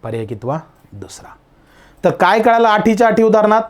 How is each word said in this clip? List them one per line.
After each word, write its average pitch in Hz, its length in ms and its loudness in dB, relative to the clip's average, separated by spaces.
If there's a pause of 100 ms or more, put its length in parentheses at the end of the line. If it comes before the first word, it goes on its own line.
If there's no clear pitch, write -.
पर्याय 113 240 -8
कितवा? 117 320 -8 (340)
दुसरा. - 360 -20 (760)
तर 180 80 2
काय 190 280 0
कळालं 233 280 2
आठीच्या 214 380 2
आठी 220 160 2
उदाहरणात? 214 480 2